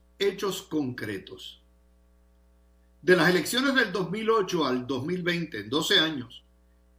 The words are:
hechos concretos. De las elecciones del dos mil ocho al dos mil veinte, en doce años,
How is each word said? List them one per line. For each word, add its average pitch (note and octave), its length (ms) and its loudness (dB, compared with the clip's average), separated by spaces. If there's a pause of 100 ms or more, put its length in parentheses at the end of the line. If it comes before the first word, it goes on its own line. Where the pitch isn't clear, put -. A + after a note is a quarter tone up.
(180)
hechos G3 440 -2
concretos. B2 1000 -8 (1400)
De F3 160 6
las E3+ 140 6
elecciones A#3+ 440 2
del A#3 160 2
dos F3+ 200 -2
mil G#3+ 180 -2
ocho F3+ 380 2
al B2+ 200 -2
dos C3 200 -4
mil F3+ 160 -4
veinte, E3+ 380 -4
en G#2 100 -12
doce E3 280 2
años, D#3 460 -4 (540)